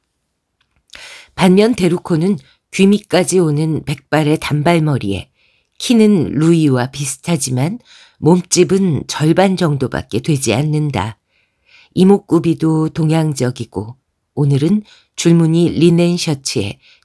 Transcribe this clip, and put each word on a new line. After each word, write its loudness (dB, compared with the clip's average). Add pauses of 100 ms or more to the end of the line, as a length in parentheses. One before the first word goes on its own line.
(1400)
반면 2
데루코는 -2 (340)
귀 4
밑까지 0
오는 -2
백발의 -2
단발머리에 -2 (480)
키는 2
루이와 2
비슷하지만 -4 (400)
몸집은 0
절반 0
정도밖에 -4
되지 -2
않는다. -4 (800)
이목구비도 0
동양적이고 -4 (380)
오늘은 0 (320)
줄무늬 2
리넨 2
셔츠에 -6 (260)